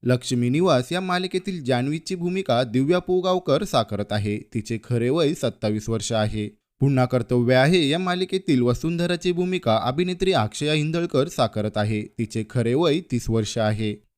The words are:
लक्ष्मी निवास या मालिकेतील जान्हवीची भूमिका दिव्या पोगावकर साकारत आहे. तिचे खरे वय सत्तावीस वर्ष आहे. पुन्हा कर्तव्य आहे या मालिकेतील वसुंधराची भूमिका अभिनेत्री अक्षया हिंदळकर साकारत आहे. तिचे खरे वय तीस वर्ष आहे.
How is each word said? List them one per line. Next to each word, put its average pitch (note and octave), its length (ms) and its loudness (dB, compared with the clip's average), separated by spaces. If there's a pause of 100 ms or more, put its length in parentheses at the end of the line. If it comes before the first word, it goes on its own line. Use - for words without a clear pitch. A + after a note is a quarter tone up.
लक्ष्मी B2 440 0
निवास D3 440 2
या F3+ 80 -2
मालिकेतील F3+ 640 -4
जान्हवीची C3+ 500 -2
भूमिका F3 480 -2
दिव्या C3+ 360 2
पोगावकर F3+ 680 0
साकारत G#2 480 -2
आहे. G#2 260 0 (160)
तिचे A2+ 300 -4
खरे A#2+ 240 0
वय D#3 260 2
सत्तावीस G#2+ 540 -4
वर्ष A2+ 240 -4
आहे. G#2+ 360 0 (320)
पुन्हा C3+ 240 4
कर्तव्य B2 500 2
आहे D3 340 4
या D3+ 100 0
मालिकेतील F3+ 640 0
वसुंधराची E3+ 680 0
भूमिका F3 500 0
अभिनेत्री F3 500 0
अक्षया D3 400 0
हिंदळकर D#3 560 0
साकारत G#2+ 480 -2
आहे. G#2 260 0
तिचे A2+ 480 -6
खरे A#2+ 240 0
वय D#3+ 260 2
तीस A#2+ 300 -4
वर्ष A2+ 280 0
आहे. G#2+ 600 -2